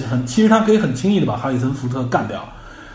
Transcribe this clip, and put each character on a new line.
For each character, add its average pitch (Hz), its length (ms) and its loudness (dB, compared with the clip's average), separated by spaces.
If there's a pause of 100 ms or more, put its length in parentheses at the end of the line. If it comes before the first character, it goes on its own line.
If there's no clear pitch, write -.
(100)
很， 127 160 -2
其 214 160 2
实 220 60 6
他 220 120 6
可 214 120 2
以 214 60 4
很 143 160 0
轻 196 180 0
易 190 80 4
地 139 60 2
把 107 100 -2
哈 135 140 -4
里 127 80 -2
森 127 160 0
福 127 120 -8
特 127 180 -4
干 120 220 0
掉。 98 160 -8 (520)